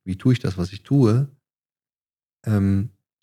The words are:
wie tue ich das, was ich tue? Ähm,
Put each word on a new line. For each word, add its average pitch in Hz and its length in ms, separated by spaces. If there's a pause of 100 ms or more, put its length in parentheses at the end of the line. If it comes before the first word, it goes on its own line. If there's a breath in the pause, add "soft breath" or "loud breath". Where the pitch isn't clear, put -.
wie 92 140
tue 127 140
ich 120 60
das, 95 200
was 87 140
ich 101 100
tue? 135 460 (1160)
Ähm, 98 460 (320)